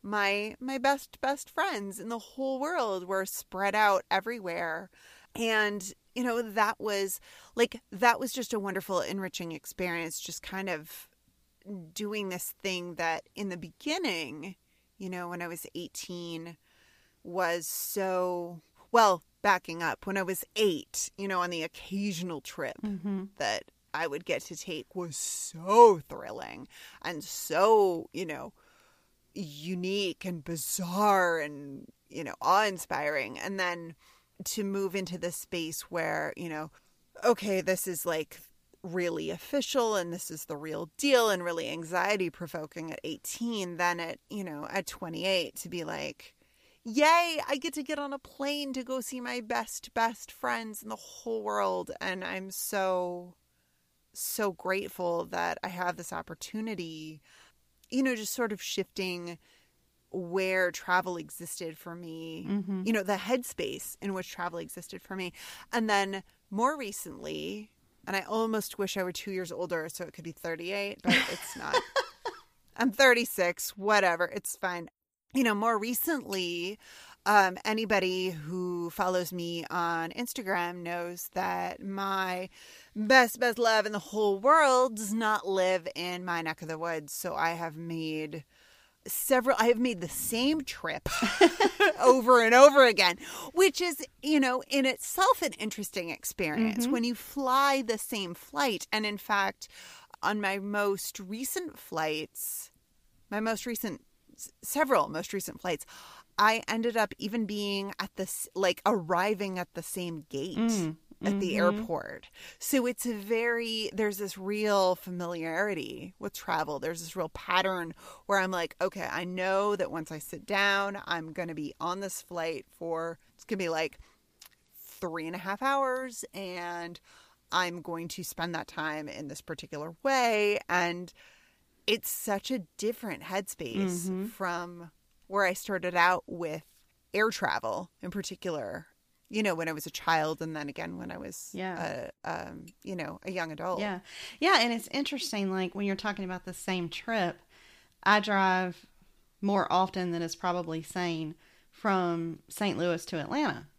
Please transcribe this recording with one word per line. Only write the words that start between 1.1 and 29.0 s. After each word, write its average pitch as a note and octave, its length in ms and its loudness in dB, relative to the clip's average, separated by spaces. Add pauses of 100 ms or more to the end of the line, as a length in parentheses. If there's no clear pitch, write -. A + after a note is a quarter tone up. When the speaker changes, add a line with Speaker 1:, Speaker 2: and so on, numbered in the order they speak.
Speaker 1:
best C#4 300 -2
friends A#3 500 -2
in G3+ 80 -8
the A#3 100 -4
whole C4+ 420 -4
world A#3+ 460 0
were F#3+ 200 0
spread - 480 -2
out G#3 360 6
everywhere. F3 800 -2 (460)
And, G#3+ 580 0 (220)
you B3 80 -2
know, A#3+ 200 0
that G#3+ 380 0
was, G3 400 -2 (340)
like, A#3 260 2 (120)
that A3+ 260 4
was C4 140 -4
just B3 220 -4
a G#3+ 60 0
wonderful, F#3+ 400 0
enriching F#3 520 -4
experience, E3+ 680 -6
just - 220 -10
kind F#3+ 280 -6
of D#3+ 380 -8 (840)
doing G#3 380 -4
this F3+ 320 -6
thing F3 320 -4
that D#3+ 300 -2 (100)
in G3+ 140 -6
the F3+ 80 -6
beginning, F3 1000 -4 (400)
you F#3+ 140 -8
know, F3+ 180 -8
when F3 140 -8
I F3 60 -6
was F3 260 -10
eighteen, E3+ 800 -10 (680)
was F3 420 0
so, F3+ 960 -2 (280)
well, G#3 320 8 (200)
backing F3+ 400 2
up, D3+ 240 -2
when G3 100 -2
I G3 60 0
was F3+ 220 -4 (120)
eight, G3+ 640 0
you G3 100 -4
know, F#3 120 0
on F3 100 0
the E3+ 120 -2
occasional F3+ 760 -4
trip - 420 -8
Speaker 2:
Mm-hmm. G3 420 -4 (120)
Speaker 1:
that G#2+ 280 -2 (280)
I D#3+ 140 -2
would C#3+ 180 -6
get D3 180 -2
to - 140 -12
take - 380 -10
was F3 220 -6
so G3 920 8
thrilling - 600 -10 (340)
and E3 200 -4
so, F#3+ 920 4
you F#3 120 -6
know, D3 280 -8 (840)